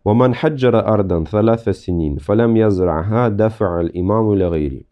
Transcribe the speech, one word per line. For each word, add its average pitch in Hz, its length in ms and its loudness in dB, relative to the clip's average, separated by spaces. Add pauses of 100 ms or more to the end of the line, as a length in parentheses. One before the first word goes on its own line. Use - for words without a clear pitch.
«Ва 104 100 2
ман 123 180 4
хаджара 127 480 0
ардан 95 500 0
тhalатha 110 440 0
синин, 78 440 -4
фалям 113 360 0
язраха 104 720 0
дафа 104 480 0
аль-имаму 95 560 -2
ля 95 160 0
гайри». 73 440 -4